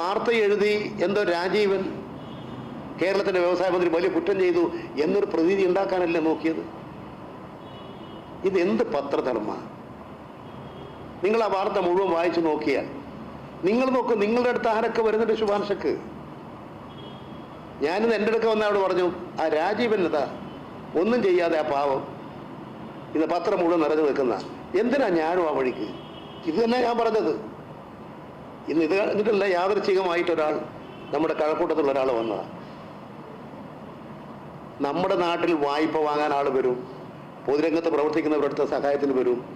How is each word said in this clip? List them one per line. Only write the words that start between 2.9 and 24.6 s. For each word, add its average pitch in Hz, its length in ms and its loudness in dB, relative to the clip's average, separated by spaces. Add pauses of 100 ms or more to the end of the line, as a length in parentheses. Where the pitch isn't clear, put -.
കേരളത്തിൻ്റെ 190 420 2
വ്യവസായ 180 300 2
മന്ത്രി 175 240 4
വലിയ 180 180 2
കുറ്റം 175 280 2
ചെയ്തു 175 200 4 (420)
എന്നൊരു 196 280 2
പ്രതീതി 180 360 4
ഉണ്ടാക്കാനല്ലേ 180 600 2
നോക്കിയത്? 160 340 0 (1900)
ഇതെന്ത് 196 360 2 (100)
പത്രധർമ്മ? 127 560 0 (1700)
നിങ്ങൾ 220 220 4
ആ - 80 2
വാർത്ത 202 320 0
മുഴുവൻ 180 300 4
വായിച്ചു 170 320 2
നോക്കിയാൽ, 143 380 2 (800)
നിങ്ങൾ 247 280 4
നോക്കൂ, 247 200 2 (100)
നിങ്ങളുടെ 240 280 4
അടുത്ത് 233 220 2
ആരൊക്കെ 226 320 2
വരുന്നുണ്ട് 220 340 4
ശുപാർശക്ക്? 202 520 2 (1900)
ഞാനിന്ന് 214 340 2
എൻ്റെ 208 140 2
അടുക്ക - 200 2
വന്ന 214 160 2
ആളോട് 202 160 2
പറഞ്ഞു, 180 220 2 (340)
ആ 160 40 0 (140)
രാജീവൻ 208 500 2
ഇതാ 143 160 2 (760)
ഒന്നും 226 220 4
ചെയ്യാതെ 175 360 4
ആ 147 140 2
പാവം 139 280 2 (1120)
ഇന്ന് 156 180 2
പത്രം 180 300 2
മുഴുവൻ 170 220 4
നിറഞ്ഞു 156 220 4
നിൽക്കുന്ന, 131 280 2 (460)